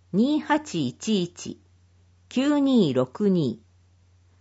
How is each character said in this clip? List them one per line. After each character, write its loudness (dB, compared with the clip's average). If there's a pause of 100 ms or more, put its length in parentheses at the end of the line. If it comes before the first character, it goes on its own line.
(140)
二 0
八 -2
一 -2
一 -10 (720)
九 0
二 4
六 0
二。 0 (800)